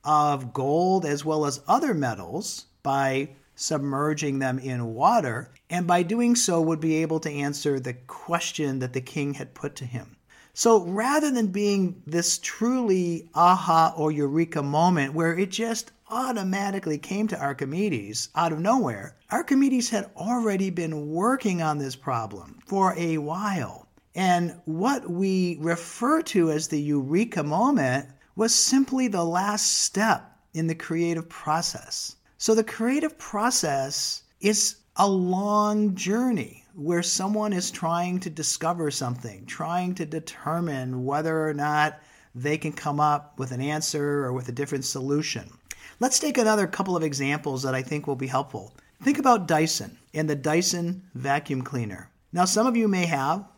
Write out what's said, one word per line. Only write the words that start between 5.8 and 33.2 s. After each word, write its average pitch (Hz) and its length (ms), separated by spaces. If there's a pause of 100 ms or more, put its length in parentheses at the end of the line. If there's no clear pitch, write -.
by 175 160
doing 233 320
so 175 280
would 160 180
be 156 160
able 160 240
to 156 100
answer 143 480
the 127 160
question - 840
that 123 140
the 131 80
king 143 320
had 139 200
put - 220
to 131 100
him. 117 300 (380)
So 220 320
rather 262 440
than 233 180
being 196 600
this 165 300
truly 190 1000
aha 165 640
or 156 140
eureka 151 520
moment 147 500
where 165 240
it 190 140
just 226 400 (180)
automatically 196 880
came 202 280
to 156 140
Archimedes 135 960
out 165 180
of 151 60
nowhere, 165 580 (140)
Archimedes 277 580
had 202 260
already 202 540
been 160 400
working 190 520
on 151 180
this 135 160
problem 110 680
for 190 320
a 165 200
while. 160 720 (280)
And 175 500
what 160 440
we 180 500
refer 226 640
to 170 300
as 156 160
the 151 120
eureka 147 640
moment 147 680 (260)
was 220 180
simply 262 540
the 185 180
last 190 540
step - 580 (160)
in 165 140
the 160 80
creative 165 520
process. - 880 (220)
So - 160
the 220 100
creative 277 540
process 156 1040 (180)